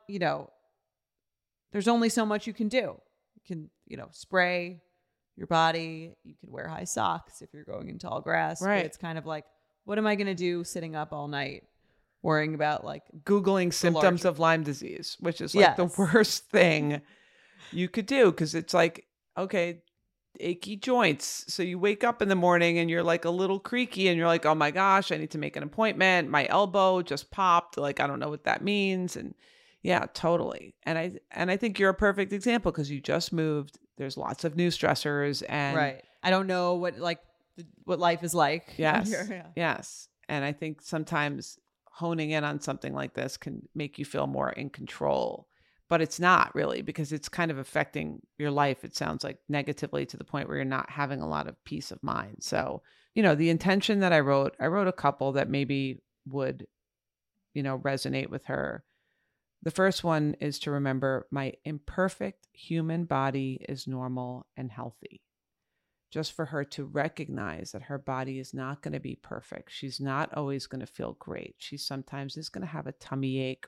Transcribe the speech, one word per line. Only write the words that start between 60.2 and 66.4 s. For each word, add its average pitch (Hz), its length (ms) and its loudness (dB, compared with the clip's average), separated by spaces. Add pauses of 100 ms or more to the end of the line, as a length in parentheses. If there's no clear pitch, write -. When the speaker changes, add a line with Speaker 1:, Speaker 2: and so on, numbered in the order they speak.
Speaker 2:
is 143 180 -4
to 147 120 -6
remember, 135 600 -2
"My 135 220 -4 (100)
imperfect 185 880 -6
human 165 540 -4
body 135 640 -2
is 135 180 -10
normal 127 580 -6 (120)
and 131 120 -8
healthy." 117 520 -14 (920)
Just 156 220 -6
for 160 140 -6